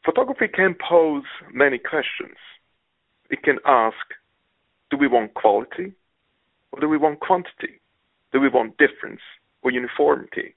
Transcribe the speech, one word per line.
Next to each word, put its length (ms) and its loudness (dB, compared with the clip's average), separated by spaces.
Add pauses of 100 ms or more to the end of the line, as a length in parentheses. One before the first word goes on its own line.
Photography 420 0
can 300 0 (120)
pose 360 2 (280)
many 260 2
questions. 580 -8 (920)
It 140 -6
can 240 2
ask, 300 2 (920)
do 80 -4
we 120 2
want 260 0
quality 600 -2 (760)
or 100 -14
do 80 0
we 80 2
want 220 0
quantity? 600 -4 (520)
Do 80 2
we 80 2
want 300 -2
difference 420 0 (420)
or 100 -2
uniformity? 840 -2